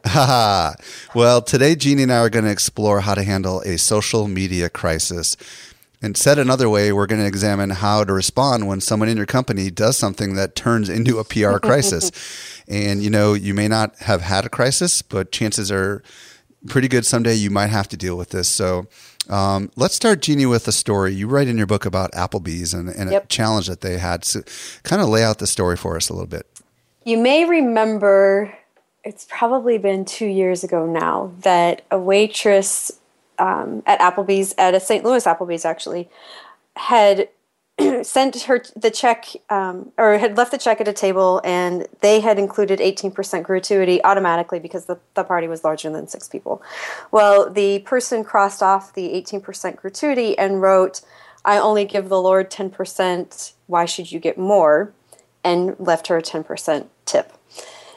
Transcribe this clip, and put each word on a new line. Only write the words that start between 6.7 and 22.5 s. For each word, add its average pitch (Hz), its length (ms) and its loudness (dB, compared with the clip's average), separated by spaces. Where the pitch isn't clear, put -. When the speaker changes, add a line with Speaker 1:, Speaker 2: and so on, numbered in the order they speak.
Speaker 1:
we're 101 140 0
gonna 107 180 0
examine 101 460 0
how 104 340 0
to 98 80 -2
respond 113 560 0
when 98 120 -4
someone 107 280 -2
in 113 80 0
your 104 80 -2
company 98 460 -2
does 110 260 0
something 98 380 -4
that 98 200 -4
turns 113 360 0
into 113 280 0
a 110 60 -4
P 107 200 -2
R 101 160 2
crisis. 113 560 0
Speaker 2:
<laughs> - 40 -18
Speaker 1:
And, 101 360 -2
you 104 80 -2
know, 104 240 4
you 101 180 -2
may 104 160 0
not 110 300 0
have 95 240 0
had 95 240 0
a - 20 -10
crisis, 139 540 -2
but 95 280 -6
chances 107 400 -4
are 98 320 -2
pretty 131 220 0
good 123 160 0
someday 117 300 2
you 104 160 0
might 101 160 0
have 104 220 -2
to - 100 -12
deal 90 180 -6
with 87 140 -10
this. 90 180 -2
So, 92 380 -2
um, 98 480 0
let's 131 180 0
start, 208 280 2
Jeannie, 143 240 2
with 120 200 2
a 110 60 -2
story. 98 400 0
You 98 140 -6
write 139 200 2
in 117 120 0
your 107 80 0
book 101 180 -2
about 92 280 -2
Applebee's 87 600 -6